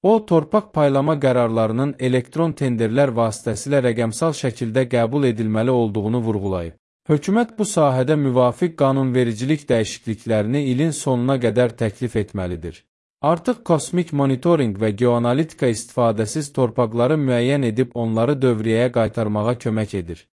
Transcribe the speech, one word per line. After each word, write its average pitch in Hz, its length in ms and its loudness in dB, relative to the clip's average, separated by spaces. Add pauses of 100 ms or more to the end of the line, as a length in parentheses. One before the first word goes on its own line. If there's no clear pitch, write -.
O, 214 220 4
torpaq 170 460 2
paylama 143 440 2
qərarlarının 123 800 0
elektron 127 540 0
tenderlər 123 640 0
vasitəsilə 117 720 -2
rəqəmsal 120 500 -2
şəkildə 120 460 -2 (100)
qəbul 123 380 0
edilməli 110 420 0
olduğunu 110 480 0
vurğulayıb. 95 540 -4 (340)
Hökumət 196 500 0
bu 214 60 0
sahədə 143 520 2
müvafiq 131 600 2
qanunvericilik 131 920 0
dəyişikliklərini 113 920 -2 (120)
ilin 151 180 0
sonuna 135 500 -2
qədər 117 400 0
təklif 113 400 -4
etməlidir. 90 640 -8 (400)
Artıq 170 420 0
kosmik 165 480 -2
monitorinq 135 720 2
və 110 80 2
geoanalitika 120 840 0
istifadəsiz 113 800 -2
torpaqları 120 640 0
müəyyən 131 540 0
edib 123 240 0
onları 117 500 0
dövriyyəyə 113 480 2
qaytarmağa 110 640 -2 (100)
kömək 110 380 -2
edir. 82 300 -12